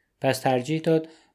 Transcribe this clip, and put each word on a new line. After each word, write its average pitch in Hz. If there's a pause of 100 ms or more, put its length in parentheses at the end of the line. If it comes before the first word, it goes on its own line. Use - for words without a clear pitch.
(200)
پس 127
ترجیح 131
داد 160 (260)